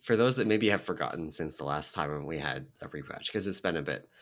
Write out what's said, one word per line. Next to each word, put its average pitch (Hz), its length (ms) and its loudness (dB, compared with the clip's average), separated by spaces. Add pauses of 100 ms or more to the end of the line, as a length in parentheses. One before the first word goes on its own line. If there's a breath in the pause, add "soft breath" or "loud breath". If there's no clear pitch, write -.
for 117 160 4
those 123 200 6
that 110 100 2
maybe 107 220 6
have 101 120 4
forgotten 80 500 -4
since 78 260 -4
the 78 60 -8
last 71 300 -2
time 73 320 -2
we 78 140 -4
had 69 280 -4 (140)
a - 60 -12
repatch, - 440 -8
'cause 98 160 -2
it's 95 120 -2
been 85 180 0
a 76 40 0
bit, 71 280 -4 (120)